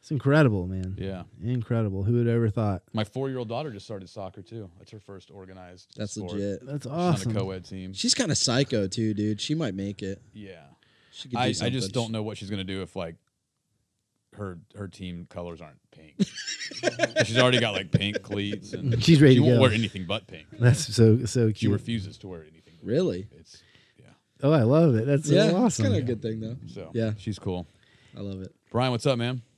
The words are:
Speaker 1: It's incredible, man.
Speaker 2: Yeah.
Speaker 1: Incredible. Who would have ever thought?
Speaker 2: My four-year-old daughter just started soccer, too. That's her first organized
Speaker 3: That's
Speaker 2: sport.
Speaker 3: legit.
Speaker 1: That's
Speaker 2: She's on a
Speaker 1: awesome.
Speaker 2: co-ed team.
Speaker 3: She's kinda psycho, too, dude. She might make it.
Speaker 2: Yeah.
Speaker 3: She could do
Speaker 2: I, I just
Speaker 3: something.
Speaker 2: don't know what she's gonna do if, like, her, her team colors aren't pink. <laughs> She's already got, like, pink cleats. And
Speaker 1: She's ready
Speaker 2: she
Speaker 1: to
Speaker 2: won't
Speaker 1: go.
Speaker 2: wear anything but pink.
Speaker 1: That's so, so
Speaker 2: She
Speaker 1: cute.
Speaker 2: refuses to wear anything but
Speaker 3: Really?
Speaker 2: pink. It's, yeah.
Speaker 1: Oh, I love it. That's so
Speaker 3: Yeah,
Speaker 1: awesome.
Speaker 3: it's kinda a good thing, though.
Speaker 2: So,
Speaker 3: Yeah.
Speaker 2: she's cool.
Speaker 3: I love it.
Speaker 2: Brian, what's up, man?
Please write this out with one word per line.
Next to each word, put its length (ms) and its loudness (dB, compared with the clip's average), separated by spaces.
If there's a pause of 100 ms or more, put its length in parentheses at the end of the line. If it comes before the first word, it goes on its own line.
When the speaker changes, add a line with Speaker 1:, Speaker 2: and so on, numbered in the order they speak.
Speaker 1:
It's 120 -14
incredible, 560 4
man. 300 -6
Speaker 2:
Yeah. 260 -8 (200)
Speaker 1:
Incredible. 600 -2
Who 100 0
would 140 2
have 80 2
ever 140 2
thought? 320 -2 (100)
Speaker 2:
My 120 -2
four-year-old 440 -8
daughter 240 -6
just 140 -14
started 220 -12
soccer, 340 -12
too. 360 -16
That's 140 -20
her 80 -18
first 320 -20
organized 640 -20
Speaker 3:
That's 180 -8
Speaker 2:
sport. 180 -10
Speaker 3:
legit. 340 -6
Speaker 1:
That's 180 -10
Speaker 2:
She's 80 -10
on 60 -6
a 40 -2
Speaker 1:
awesome. 320 0
Speaker 2:
co-ed 300 -4
team. 280 -12
Speaker 3:
She's 220 -2
kinda 220 0
psycho, 500 0
too, 280 -2
dude. 260 -2
She 160 -4
might 180 -4
make 280 -8
it. 200 -10 (100)
Speaker 2:
Yeah. 300 -18 (500)
Speaker 3:
She 160 -16
could 40 -12
do 60 -4
Speaker 2:
I, 80 0
I 40 2
just 100 -4
Speaker 3:
something. 300 -4
Speaker 2:
don't 220 -4
know 100 -4
what 160 -8
she's 120 -12
gonna 140 -4
do 180 -6
if, 120 -14
like, 220 -8 (1160)
her, 240 -12 (180)
her 100 -12
team 440 -12
colors 300 -12
aren't 180 -20 (120)
pink. 280 -20
<laughs> 1040 -2
She's 140 0
already 200 6
got, 140 0
like, 180 -6
pink 320 -2
cleats. 520 -6
And 280 -2
Speaker 1:
She's 180 8
ready 160 10
Speaker 2:
she 40 6
Speaker 1:
to 60 6
Speaker 2:
won't 100 6
Speaker 1:
go. 60 8
Speaker 2:
wear 100 6
anything 340 -2
but 200 -6
pink. 260 -18
Speaker 1:
That's 420 4
so, 300 8
so 240 2
Speaker 2:
She 60 0
Speaker 1:
cute. 180 0
Speaker 2:
refuses 460 -4
to 100 -18
wear 140 -14
anything 380 -20
but 60 -14
Speaker 3:
Really? 360 -2
Speaker 2:
pink. 180 -18
It's, 220 -20 (360)
yeah. 60 -20 (380)
Speaker 1:
Oh, 100 4
I 100 6
love 320 6
it. 120 2
That's 220 0
so 60 6
Speaker 3:
Yeah, 180 6
Speaker 1:
awesome. 140 4
Speaker 3:
it's 140 0
kinda 180 2
a 40 0
good 200 -4
thing, 180 -4
though. 160 -8 (120)
Speaker 2:
So, 260 -14
Speaker 3:
Yeah. 220 0
Speaker 2:
she's 220 -8
cool. 280 -4 (500)
Speaker 3:
I 40 -14
love 220 -10
it. 120 -16 (160)
Speaker 2:
Brian, 220 2
what's 140 -2
up, 120 2
man? 220 -2 (180)